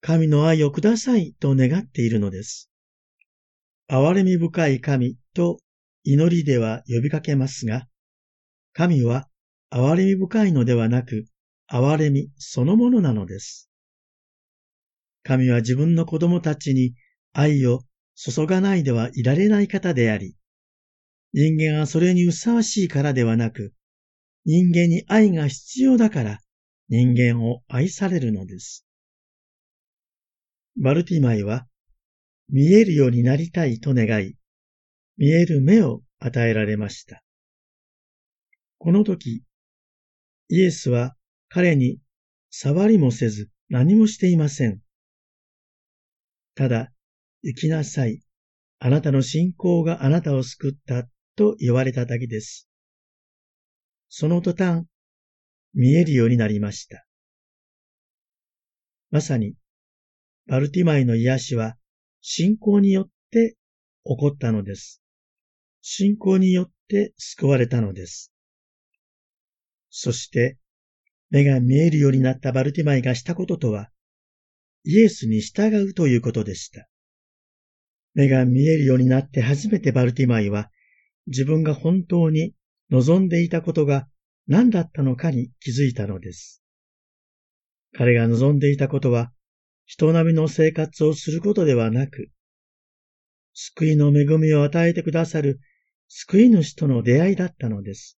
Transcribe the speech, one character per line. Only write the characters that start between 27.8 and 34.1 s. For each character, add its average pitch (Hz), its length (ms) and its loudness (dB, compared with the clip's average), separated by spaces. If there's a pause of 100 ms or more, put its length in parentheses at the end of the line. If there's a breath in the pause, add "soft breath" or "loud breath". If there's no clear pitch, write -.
さ 196 200 -6
れ 180 100 -2
る 120 140 -4
の 95 140 -8
で 90 120 -18
す。 - 280 -20 (1900)
バ 135 140 2
ル 170 100 0
テ 175 120 -4
ィ 147 60 2
マ 120 120 2
イ 104 100 -2
は 117 220 -6 (840)
見 143 260 4
え 220 100 8
る 185 100 -2
よ 139 120 4
う 123 40 2
に 120 120 0
な 127 140 2
り 165 160 -6
た 170 140 -2
い 113 120 -4
と 135 160 -4
願 110 320 0